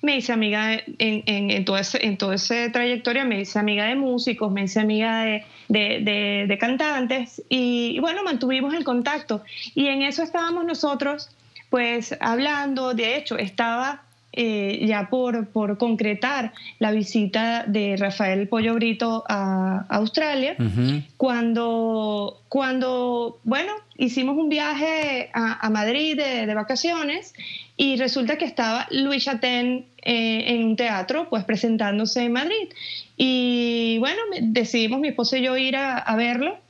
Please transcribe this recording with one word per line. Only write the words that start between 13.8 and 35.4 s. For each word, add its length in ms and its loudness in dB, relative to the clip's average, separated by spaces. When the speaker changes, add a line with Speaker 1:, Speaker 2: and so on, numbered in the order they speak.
Speaker 1:
eh, 540 0
ya 220 0
por, 400 0
por 300 0
concretar 760 0
la 140 2
visita 760 0
de 300 2
Rafael 520 0
Pollo 260 2
Brito 540 0
a, 600 0
a 80 0
Australia, 640 2
Speaker 2:
Ujú. 440 2
Speaker 1:
cuando, 1300 0
cuando, 960 0
bueno, 280 0
hicimos 400 0
un 140 2
viaje 800 0
a, 340 -2
a 40 2
Madrid 460 2
de, 300 0
de 80 0
vacaciones 760 -2
y 180 2
resulta 400 0
que 80 -2
estaba 460 -2
Luis 340 0
Chaten, 640 0
eh, 360 0
en 100 0
un 120 2
teatro, 520 -2
pues, 160 0
presentándose 760 0
en 100 2
Madrid. 360 0
Y, 840 2
bueno, 200 0
me, 100 -4
decidimos 600 2
mi 80 0
esposo 280 0
y 60 2